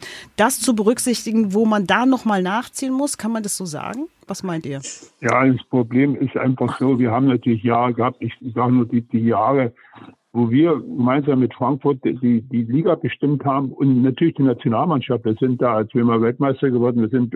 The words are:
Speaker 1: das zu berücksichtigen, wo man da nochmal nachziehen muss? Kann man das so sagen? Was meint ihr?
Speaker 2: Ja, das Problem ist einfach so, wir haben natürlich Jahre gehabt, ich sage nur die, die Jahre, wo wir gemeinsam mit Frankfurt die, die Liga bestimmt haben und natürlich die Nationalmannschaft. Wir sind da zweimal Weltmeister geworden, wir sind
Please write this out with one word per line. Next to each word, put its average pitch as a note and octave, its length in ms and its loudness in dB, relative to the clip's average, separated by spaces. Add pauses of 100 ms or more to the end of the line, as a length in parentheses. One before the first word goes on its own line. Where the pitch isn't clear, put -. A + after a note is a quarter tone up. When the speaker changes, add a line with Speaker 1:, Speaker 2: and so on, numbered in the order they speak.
(360)
Speaker 1:
das A3+ 240 0
zu B3 160 2
berücksichtigen, A3 800 0
wo A3 120 2
man G#3 220 2
da G#3 180 2
nochmal A3+ 360 2
nachziehen A#3+ 520 -4
muss? C#4+ 240 -4
Kann A3 140 -6
man A3 120 -4
das - 140 -6
so F#3+ 80 -10
sagen? G#3 420 -8 (200)
Was - 160 -10
meint E3 220 -6
ihr? C#3 160 -8 (400)
Speaker 2:
Ja, B2 240 2
das C3 240 2
Problem B2+ 460 0
ist C3+ 200 -4
einfach B2+ 440 -2
so, B2+ 200 2
wir A#2+ 120 2
haben B2+ 160 2
natürlich A#2 360 0
Jahre A#2+ 300 2
gehabt, A#2+ 260 -2
ich A#2 140 -6 (200)
sage A#2+ 200 2
nur B2 120 4
die, A#2+ 160 0
die A2+ 240 -2
Jahre, A#2 480 2 (600)
wo A#2 180 0
wir D#3 240 4
gemeinsam C3 640 0
mit A#2+ 140 0
Frankfurt C#3 500 -2
die, A#2+ 380 0
die A#2 220 -4
Liga D3+ 320 0
bestimmt C#3 500 -2
haben C3+ 260 -2
und C3 300 2
natürlich C3+ 340 2
die C#3+ 80 0
Nationalmannschaft. B2+ 840 0
Wir A2 140 0
sind B2+ 220 0
da A2 260 0
zweimal A#2 340 2
Weltmeister C3+ 480 0
geworden, A#2+ 320 2
wir G#2+ 80 0
sind A#2+ 260 0